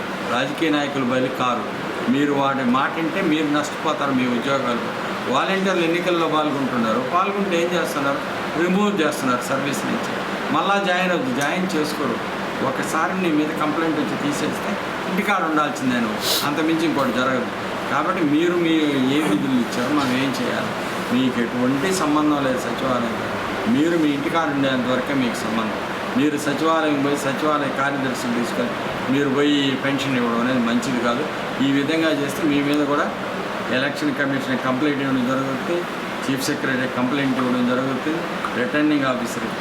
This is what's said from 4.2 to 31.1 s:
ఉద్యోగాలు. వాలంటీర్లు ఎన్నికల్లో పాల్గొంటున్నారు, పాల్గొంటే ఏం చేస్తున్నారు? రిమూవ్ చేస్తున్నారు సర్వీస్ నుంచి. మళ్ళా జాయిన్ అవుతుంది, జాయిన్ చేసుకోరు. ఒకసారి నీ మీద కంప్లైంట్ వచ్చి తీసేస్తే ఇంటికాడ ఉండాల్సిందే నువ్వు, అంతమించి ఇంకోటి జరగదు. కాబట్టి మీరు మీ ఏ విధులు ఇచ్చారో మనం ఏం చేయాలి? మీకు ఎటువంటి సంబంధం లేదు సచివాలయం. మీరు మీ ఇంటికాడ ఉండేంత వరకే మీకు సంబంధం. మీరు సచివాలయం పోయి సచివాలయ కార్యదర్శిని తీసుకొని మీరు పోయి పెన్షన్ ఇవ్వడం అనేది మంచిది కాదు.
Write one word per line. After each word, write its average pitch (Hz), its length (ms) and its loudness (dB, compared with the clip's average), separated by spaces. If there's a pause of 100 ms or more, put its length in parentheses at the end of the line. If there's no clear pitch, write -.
ఉద్యోగాలు. 123 480 0 (480)
వాలంటీర్లు 185 560 2
ఎన్నికల్లో 170 460 2
పాల్గొంటున్నారు, 127 680 0 (140)
పాల్గొంటే 196 480 0
ఏం 170 140 2
చేస్తున్నారు? 139 440 0 (420)
రిమూవ్ 196 400 4
చేస్తున్నారు 131 480 0
సర్వీస్ 139 400 -2
నుంచి. - 220 -4 (420)
మళ్ళా 185 220 2 (120)
జాయిన్ 180 260 2
అవుతుంది, 131 280 0
జాయిన్ 175 320 0
చేసుకోరు. 147 420 -2 (540)
ఒకసారి 165 520 -2
నీ 170 160 2
మీద 151 120 2 (120)
కంప్లైంట్ 156 400 0
వచ్చి - 220 -2
తీసేస్తే 147 480 -2 (380)
ఇంటికాడ 196 400 0
ఉండాల్సిందే 135 540 0
నువ్వు, 107 140 -2 (300)
అంతమించి 160 400 0
ఇంకోటి 135 320 0
జరగదు. 127 280 0 (440)
కాబట్టి 160 280 0 (140)
మీరు 175 300 4
మీ 160 100 4 (420)
ఏ 156 40 2 (100)
విధులు 135 340 2
ఇచ్చారో 123 360 -2
మనం 131 120 2 (120)
ఏం 139 60 0 (100)
చేయాలి? 107 300 -2 (440)
మీకు 127 300 2
ఎటువంటి 127 440 0 (140)
సంబంధం 151 360 4 (100)
లేదు 120 180 0
సచివాలయం. 120 500 -2 (580)
మీరు 165 280 4
మీ 151 60 4 (100)
ఇంటికాడ 151 360 0
ఉండేంత 131 380 2
వరకే 127 220 0 (100)
మీకు 107 180 -2
సంబంధం. 110 380 -2 (380)
మీరు 147 180 2 (100)
సచివాలయం 151 580 2
పోయి 143 200 2
సచివాలయ 143 460 0 (100)
కార్యదర్శిని 131 580 0
తీసుకొని 120 340 -2 (400)
మీరు 139 240 2
పోయి 143 240 4 (240)
పెన్షన్ 139 360 0
ఇవ్వడం 117 220 0
అనేది 127 280 2
మంచిది 120 360 0
కాదు. 117 160 0 (440)